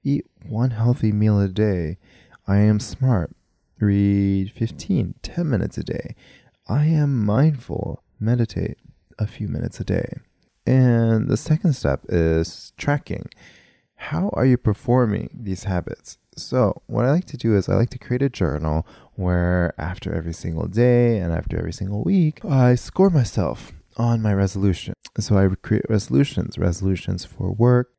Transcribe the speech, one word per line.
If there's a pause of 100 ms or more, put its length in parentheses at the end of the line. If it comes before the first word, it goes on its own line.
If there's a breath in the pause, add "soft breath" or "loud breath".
Eat (200)
one
healthy
meal
a
day. (500 soft breath)
I
am
smart. (480)
Read
fifteen,
ten
minutes
a
day. (520 soft breath)
I
am
mindful. (180)
Meditate (420)
a
few
minutes
a
day. (480)
And
the
second
step
is
tracking. (680 loud breath)
How
are
you
performing
these
habits? (200)
So
what
I
like
to
do
is
I
like
to
create
a
journal (280 loud breath)
where
after
every
single
day
and
after
every
single
week,
I
score
myself (240)
on
my
resolution. (240)
So
I (140)
create
resolutions,
resolutions
for
work